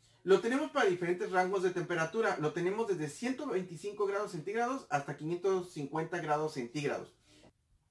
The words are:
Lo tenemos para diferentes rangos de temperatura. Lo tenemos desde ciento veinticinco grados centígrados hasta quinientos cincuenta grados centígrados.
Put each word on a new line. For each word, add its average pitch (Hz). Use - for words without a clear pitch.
Lo 185
tenemos 277
para 240
diferentes 180
rangos 185
de 185
temperatura. 175
Lo 151
tenemos 196
desde 151
ciento 262
veinticinco 196
grados 202
centígrados 226
hasta -
quinientos 175
cincuenta 160
grados 151
centígrados. 131